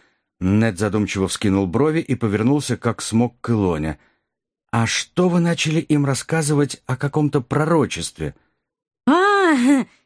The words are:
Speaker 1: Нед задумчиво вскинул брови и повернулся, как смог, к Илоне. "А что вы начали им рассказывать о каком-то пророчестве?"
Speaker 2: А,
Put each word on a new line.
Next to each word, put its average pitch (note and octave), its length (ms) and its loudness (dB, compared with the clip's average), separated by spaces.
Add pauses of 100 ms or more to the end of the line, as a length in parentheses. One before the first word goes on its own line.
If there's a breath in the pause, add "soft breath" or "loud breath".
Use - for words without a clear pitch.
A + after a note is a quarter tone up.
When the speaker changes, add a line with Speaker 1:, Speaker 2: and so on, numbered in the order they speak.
(400)
Speaker 1:
Нед G2+ 380 2
задумчиво G2+ 500 0
вскинул G2 400 0
брови D3+ 320 0
и C3+ 160 -4
повернулся, A#2+ 600 0
как - 260 -4
смог, A#2 380 -2
к - 100 -6
Илоне. E2 480 0 (720)
"А A#2 140 0
что - 420 -2
вы F3 100 2
начали E3 400 0
им D3 260 0
рассказывать C#3+ 840 -2
о C3 100 -4
каком-то D3 440 -2
пророчестве?" B2+ 960 -2 (720)
Speaker 2:
А, D#4 800 4 (220 soft breath)